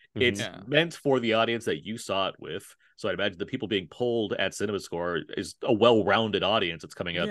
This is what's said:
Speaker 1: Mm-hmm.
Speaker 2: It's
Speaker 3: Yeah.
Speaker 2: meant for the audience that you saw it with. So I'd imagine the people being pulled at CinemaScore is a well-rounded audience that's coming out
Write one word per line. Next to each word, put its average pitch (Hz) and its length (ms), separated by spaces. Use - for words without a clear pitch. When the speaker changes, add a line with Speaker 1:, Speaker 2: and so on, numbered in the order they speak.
Speaker 1:
Mm-hmm. - 60
Speaker 2:
It's 120 200
Speaker 3:
Yeah. 98 260
Speaker 2:
meant 160 260
for 135 260
the 117 140
audience 113 320
that 80 180
you 107 140
saw 98 320
it - 100
with. 80 260
So 107 120
I'd 90 60
imagine 98 220
the 98 80
people 123 220
being 92 220
pulled 117 440
at 95 200
CinemaScore 87 680
is 87 280
a 131 100
well-rounded 104 680
audience 92 400
that's 85 100
coming 87 240
out 85 120